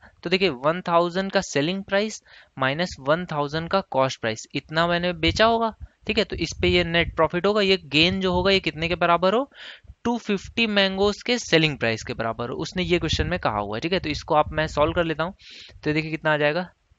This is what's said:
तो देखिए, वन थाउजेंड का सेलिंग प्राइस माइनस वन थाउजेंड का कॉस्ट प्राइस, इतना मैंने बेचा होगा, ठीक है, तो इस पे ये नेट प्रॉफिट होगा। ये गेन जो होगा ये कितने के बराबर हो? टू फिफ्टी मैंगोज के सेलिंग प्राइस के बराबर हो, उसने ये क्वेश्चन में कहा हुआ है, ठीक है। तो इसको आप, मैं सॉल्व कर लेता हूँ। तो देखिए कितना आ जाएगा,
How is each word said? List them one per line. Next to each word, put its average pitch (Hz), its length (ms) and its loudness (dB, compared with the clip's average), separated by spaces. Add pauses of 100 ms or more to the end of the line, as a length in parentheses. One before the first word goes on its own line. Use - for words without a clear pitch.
(220)
तो 175 80 -6
देखिए, 185 180 2
वन 151 400 0
थाउजेंड 175 440 2
का 196 80 2
सेलिंग 180 440 -2
प्राइस 208 380 -2 (360)
माइनस 143 420 -2
वन 156 320 0
थाउजेंड 151 380 -4
का 190 100 2 (100)
कॉस्ट 131 300 0
प्राइस, 113 340 -4
इतना 156 320 -2
मैंने 175 280 0
बेचा 165 320 2
होगा, 226 280 0 (320)
ठीक 214 120 0
है, 202 60 2
तो - 120 -6
इस - 260 -4
पे 180 60 4
ये 180 160 4
नेट 165 320 0
प्रॉफिट 165 300 2
होगा। 208 140 2
ये 190 160 4 (100)
गेन 165 340 2
जो 185 120 0
होगा 180 180 2
ये 190 100 4
कितने 160 280 -4
के 175 80 -2
बराबर 170 380 4
हो? 269 160 0 (540)
टू 240 140 0
फिफ्टी 214 500 -2
मैंगोज 196 540 0
के 240 160 -2
सेलिंग 156 400 2
प्राइस 113 260 -2
के 123 100 -8
बराबर 117 360 -4
हो, 139 60 -6
उसने 180 260 -6
ये 175 160 2
क्वेश्चन 156 280 -2
में 175 120 -4
कहा 113 200 -2
हुआ 104 180 -4
है, 113 40 -6
ठीक 170 120 -4
है। 180 80 0
तो 139 100 -6
इसको 147 240 -2
आप, 151 180 2
मैं 156 160 -2
सॉल्व 151 240 2
कर 170 120 0
लेता 160 200 -2
हूँ। 190 100 -6 (500)
तो 151 80 0
देखिए 156 180 -2
कितना 156 220 -2
आ 151 40 4
जाएगा, 151 320 0 (300)